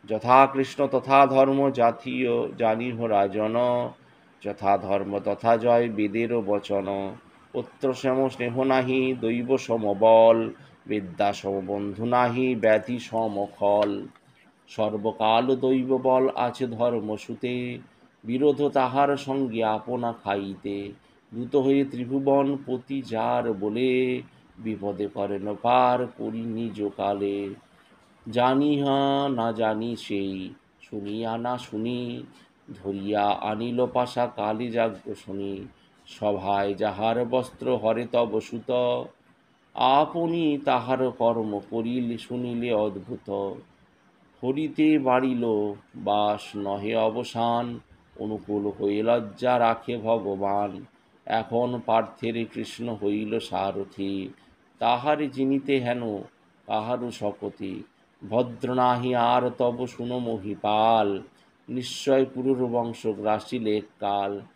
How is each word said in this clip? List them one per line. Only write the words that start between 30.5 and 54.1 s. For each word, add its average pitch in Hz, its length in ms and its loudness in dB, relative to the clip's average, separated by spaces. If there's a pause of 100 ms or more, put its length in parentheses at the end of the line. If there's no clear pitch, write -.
শুনিয়া 110 560 -6
না 123 200 -4
শুনি, 120 640 -6 (520)
ধরিয়া 101 480 -2
আনিল 110 640 0
পাশা 123 400 -2 (100)
কালে 110 340 -4
যাজ্ঞ 113 440 -2
শুনি। 98 500 -10 (420)
সভায় 101 680 -2
যাহার 107 500 0
বস্ত্র 123 520 -2
হরে 113 360 0
তব 113 280 2
সুত, 123 640 -2 (720)
আপনি 156 880 4
তাহার 127 460 2
কর্ম 113 500 0 (100)
করিল 117 460 -2
শুনিলে 120 560 -4
অদ্ভুত। 98 800 -2 (920)
হরিতে 151 540 2
বাড়িল 120 760 2 (220)
বাস 104 600 -2
নহে 101 400 -4
অবসান, 117 840 -2 (380)
অনুকূল 104 520 -4 (100)
হয়ে 101 220 0
লজ্জা 117 560 0
রাখে 117 380 0
ভগবান। 101 880 -2 (420)
এখন 117 600 -2
পার্থের 113 680 0
কৃষ্ণ 113 500 -8
হইল 107 340 0
সারথি, 98 880 -4 (500)